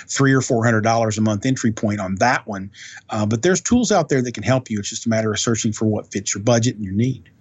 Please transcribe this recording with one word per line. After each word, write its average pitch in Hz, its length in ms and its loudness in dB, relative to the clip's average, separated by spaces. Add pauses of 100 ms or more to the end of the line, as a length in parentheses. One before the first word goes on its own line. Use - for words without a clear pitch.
three 139 240 4
or 135 80 4
four 117 240 0
hundred 113 160 2
dollars 113 380 2
a - 20 -2
month 107 240 0
entry 131 260 0
point 104 300 -4
on 95 140 -4
that 120 320 0
one. 98 240 -8 (400)
Uh, 107 160 -2
but 113 160 0
there's 180 180 4
tools 233 320 2
out 165 160 2
there 135 140 2
that 123 100 -4
can 110 100 -10
help 131 280 0
you. 107 80 -2
It's 101 100 -6
just - 160 -10
a 117 60 0
matter 110 200 0
of 101 80 -2
searching 110 360 0
for - 100 -4
what 104 260 -2
fits - 240 -6
your 101 80 -8
budget 117 340 2
and 107 80 -10
your 95 100 -6
need. 120 340 -2 (120)